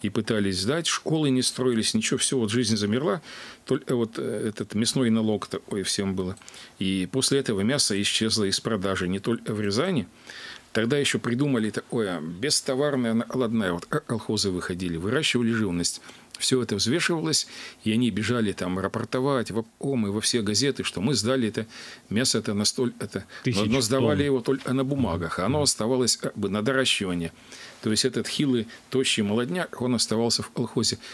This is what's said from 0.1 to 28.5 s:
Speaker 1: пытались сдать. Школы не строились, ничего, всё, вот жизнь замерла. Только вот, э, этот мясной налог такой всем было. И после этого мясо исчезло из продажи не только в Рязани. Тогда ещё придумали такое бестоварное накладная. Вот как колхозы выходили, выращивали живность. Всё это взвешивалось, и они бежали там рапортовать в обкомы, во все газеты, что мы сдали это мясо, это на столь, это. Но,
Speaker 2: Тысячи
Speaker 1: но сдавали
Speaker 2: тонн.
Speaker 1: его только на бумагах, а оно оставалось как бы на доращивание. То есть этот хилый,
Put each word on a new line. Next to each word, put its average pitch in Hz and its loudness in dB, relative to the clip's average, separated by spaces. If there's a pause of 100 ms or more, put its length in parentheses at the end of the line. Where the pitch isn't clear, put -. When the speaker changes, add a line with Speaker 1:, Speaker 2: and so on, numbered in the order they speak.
Speaker 1:
пытались 104 0
сдать. 147 0
Школы 151 0
не 127 4
строились, 123 0
ничего, 120 0
всё, 135 0
вот 107 0
жизнь 113 2
замерла. 127 0 (420)
Только 135 0
вот, 113 -2
э, 117 -2
этот 104 -6
мясной 117 2
налог 110 2
такой - -6
всем 98 -2
было. 92 -4 (420)
И 95 0
после 135 2
этого 104 0
мясо 113 2
исчезло 110 0
из 98 0
продажи 95 -2
не 95 0
только 117 -2
в 104 -2
Рязани. 110 0 (680)
Тогда 117 2
ещё 135 2
придумали 120 0
такое 101 -2
бестоварное 127 0
накладная. 113 0
Вот 85 -4
как - -2
колхозы 101 -2
выходили, 90 -4
выращивали 117 2
живность. 92 0 (380)
Всё 131 2
это 110 -2
взвешивалось, 160 0 (380)
и 110 2
они 117 4
бежали 107 0
там 90 -2
рапортовать 117 0
в 101 -4
обкомы, 113 -2
во 107 -2
все 117 2
газеты, 123 0
что - -4
мы 131 2
сдали 117 2
это 110 -4 (440)
мясо, 113 2
это 107 -2
на 104 2
столь, 120 0
это. 104 -6
Но, 98 -10 (200)
Speaker 2:
Тысячи 107 2
Speaker 1:
но 131 4
сдавали 127 4
Speaker 2:
тонн. 143 2
Speaker 1:
его 131 2
только 135 -2
на 135 2
бумагах, 98 0
а 92 0
оно 147 2
оставалось 123 2
как - -6
бы 98 0
на 104 0
доращивание. 101 0 (500)
То 110 0
есть 107 2
этот 123 -2
хилый, 123 0 (240)